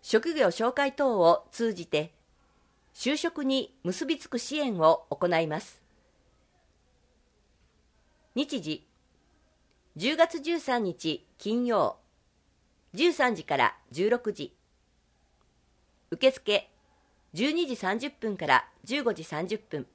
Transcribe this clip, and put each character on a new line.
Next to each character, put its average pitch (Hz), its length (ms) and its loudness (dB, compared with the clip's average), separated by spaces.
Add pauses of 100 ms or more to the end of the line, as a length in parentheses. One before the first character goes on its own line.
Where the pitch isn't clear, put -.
職 262 320 0
業 277 140 4
紹 226 260 0
介 277 200 0
等 247 260 0
を 170 320 6
通 226 220 -2
じ 170 140 -10
て、 156 260 -2 (800)
就 285 220 -2
職 339 260 -4
に 269 400 -2
結 185 220 -4
び 285 120 -2
つ - 120 -18
く 233 100 -4
支 - 180 -8
援 247 220 -2
を 160 300 6
行 175 180 -2
い 165 200 2
ま 151 120 -4
す。 - 220 -16 (2500)
日 277 280 -4
時、 151 260 -8 (1080)
十 247 180 -2
月 330 260 2
十 320 180 -4
三 247 240 -2
日 165 440 -4 (100)
金 233 280 -2
曜、 202 340 0 (920)
十 311 180 4
三 247 240 2
時 165 80 -12
か 143 140 -2
ら 120 200 2 (140)
十 180 180 0
六 233 220 0
時。 - 240 -10 (1600)
受 262 200 4
付、 - 380 0 (640)
十 233 180 0
二 330 160 0
時 254 80 -4
三 208 240 -4
十 285 100 -6
分 214 280 -6
か - 80 -6
ら 135 240 4 (160)
十 269 180 -4
五 226 100 0
時 156 120 -10
三 156 200 -4
十 208 120 -6
分。 143 380 -10